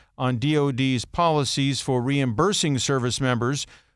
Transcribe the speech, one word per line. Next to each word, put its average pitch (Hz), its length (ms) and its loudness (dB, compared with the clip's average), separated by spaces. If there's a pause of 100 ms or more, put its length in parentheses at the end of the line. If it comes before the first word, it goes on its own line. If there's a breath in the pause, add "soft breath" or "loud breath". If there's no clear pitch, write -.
(180 loud breath)
on 127 180 0
D 147 220 2
O 143 160 2
D's 131 320 0
policies 143 760 0
for 127 220 -2
reimbursing 139 800 0
service 123 420 -2
members 127 440 0 (300 soft breath)